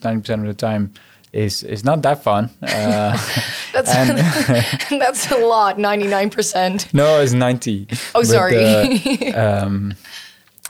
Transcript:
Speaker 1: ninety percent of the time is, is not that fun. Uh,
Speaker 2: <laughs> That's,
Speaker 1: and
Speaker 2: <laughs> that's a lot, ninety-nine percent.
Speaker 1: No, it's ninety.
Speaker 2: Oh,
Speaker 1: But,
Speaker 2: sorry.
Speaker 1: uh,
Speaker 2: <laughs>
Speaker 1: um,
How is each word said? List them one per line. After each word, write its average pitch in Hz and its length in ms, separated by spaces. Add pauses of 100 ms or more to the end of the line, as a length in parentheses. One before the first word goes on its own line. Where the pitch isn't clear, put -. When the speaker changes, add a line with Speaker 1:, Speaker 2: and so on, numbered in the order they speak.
Speaker 1:
ninety 113 160
percent 107 220
of 104 40
the 104 80
time 104 380 (400)
is, 104 320
is 104 180
not 143 200
that 143 200
fun. 107 260 (140)
Uh, 104 560 (280)
Speaker 2:
<laughs> - 260
That's, 180 200
Speaker 1:
and 135 1080
Speaker 2:
<laughs> - 0
that's 269 320
a 262 60
lot, 214 420
ninety-nine 202 500
percent. 185 640
Speaker 1:
No, 147 260
it's 131 120
ninety. 120 560 (260)
Speaker 2:
Oh, 233 60
Speaker 1:
But, 233 60
Speaker 2:
sorry. 185 1080
Speaker 1:
uh, 104 300
Speaker 2:
<laughs> - 0
Speaker 1:
um, 101 300 (760)